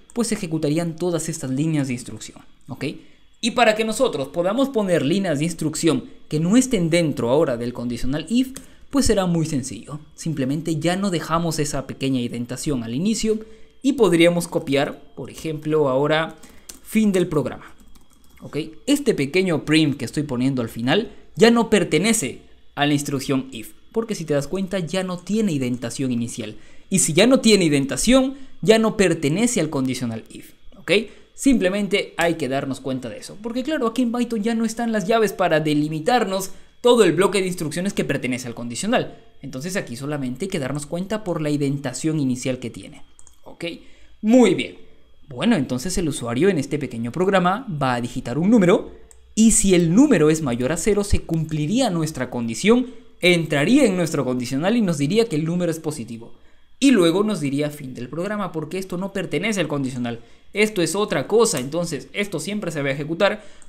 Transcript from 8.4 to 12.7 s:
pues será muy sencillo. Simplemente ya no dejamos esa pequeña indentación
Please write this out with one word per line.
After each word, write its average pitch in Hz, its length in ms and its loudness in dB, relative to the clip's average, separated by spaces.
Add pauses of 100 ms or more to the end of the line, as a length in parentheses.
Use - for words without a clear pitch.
pues 277 160 2
será 196 220 4
muy 165 180 2
sencillo. 139 540 -6 (160)
Simplemente 151 640 -4
ya 170 160 0
no 196 160 -2
dejamos 165 480 -2
esa 143 260 -2
pequeña 135 360 -2
indentación 120 640 -4